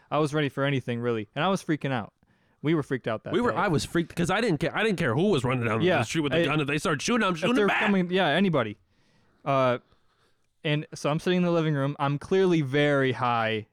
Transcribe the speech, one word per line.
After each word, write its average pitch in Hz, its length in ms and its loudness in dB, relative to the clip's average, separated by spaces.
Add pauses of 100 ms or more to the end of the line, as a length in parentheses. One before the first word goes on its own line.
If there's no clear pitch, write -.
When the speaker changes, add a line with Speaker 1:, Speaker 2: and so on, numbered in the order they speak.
(100)
Speaker 1:
I 139 80 0
was 151 160 0
ready 151 140 0
for 139 160 -4
anything, 131 360 -2
really. 117 340 -2
And 147 100 -2
I 185 40 0
was 190 140 -2
freaking 147 300 -2
out. 107 200 -6 (500)
We 151 120 0
were 151 80 2
freaked 131 240 -6
out 110 180 -4
that - 100 -6
Speaker 2:
We 196 60 0
were, 240 120 0
Speaker 1:
day. 110 60 -4
Speaker 2:
I 196 100 0
was 147 160 0
freaked - 320 -4
'cause 170 140 -2
I 196 100 0
didn't 208 180 0
care. 135 180 -4
I 190 60 0
didn't 214 160 0
care 127 160 0
who 170 140 2
was 147 160 2
running 123 220 -2
down 113 160 0
Speaker 1:
Yeah, 175 160 2
Speaker 2:
the 120 60 0
street 165 180 -2
with 143 100 -2
a 160 80 2
Speaker 1:
I 170 40 2
Speaker 2:
gun. 156 160 0
If 139 60 -2
they 147 120 -2
start 156 220 -2
shooting, 226 240 0
I'm 185 100 0
Speaker 1:
if 156 60 -8
Speaker 2:
shooting 202 140 0
Speaker 1:
they're 208 140 2
Speaker 2:
back. - 160 0
Speaker 1:
coming, 190 260 2
yeah, 180 180 2
anybody. 143 500 2 (680)
Uh, 131 340 2 (840)
and 151 200 0 (100)
so 147 160 -2
I'm 156 100 0
sitting 180 160 0
in 180 80 2
the 175 80 2
living 160 220 2
room. 139 260 0
I'm 143 180 0
clearly 185 440 2
very 139 500 2
high 117 600 -2